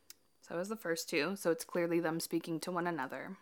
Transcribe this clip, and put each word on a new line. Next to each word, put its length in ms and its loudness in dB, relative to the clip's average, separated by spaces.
So 120 -12
that 60 -2
was 100 -2
the 60 -4
first 340 -2
two, 280 2
so 140 2
it's 120 0
clearly 380 2
them 180 2
speaking 420 -2
to 100 -4
one 140 0
another. 560 -4